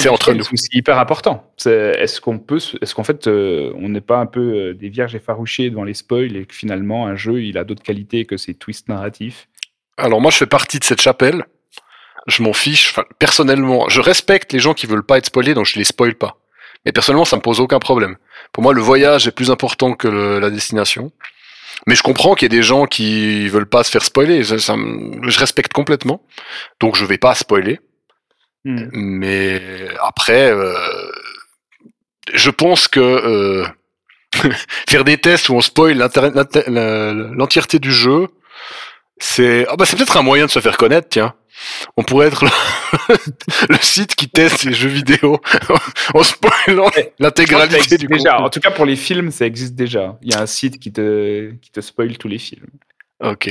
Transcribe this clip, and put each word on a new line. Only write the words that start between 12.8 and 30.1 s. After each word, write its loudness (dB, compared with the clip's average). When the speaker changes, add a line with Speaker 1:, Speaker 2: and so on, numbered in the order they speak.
Speaker 1:
Enfin, -2
personnellement, 2
je 2
respecte 2
les 0
gens 2
qui -6
veulent -2
pas 4
être -4
spoilés, 0
donc 0
je -4
les -2
spoil 0
pas. -6
Mais 0
personnellement, 2
ça 2
me -4
pose 0
aucun 2
problème. 0
Pour -2
moi, 6
le 2
voyage 4
est -2
plus 0
important -2
que -4
le, -2
la 0
destination. -4
Mais 2
je 2
comprends 2
qu'il 2
y 2
ait 4
des 4
gens 2
qui -2
veulent 0
pas 4
se -2
faire 2
spoiler. 2
Ça, -2
ça -2
me, -8
je 2
respecte -2
complètement. -2
Donc, 2
je 0
vais 0
pas 4
spoiler. 0
Speaker 2:
Hmm. -8
Speaker 1:
Mais -4
après, 2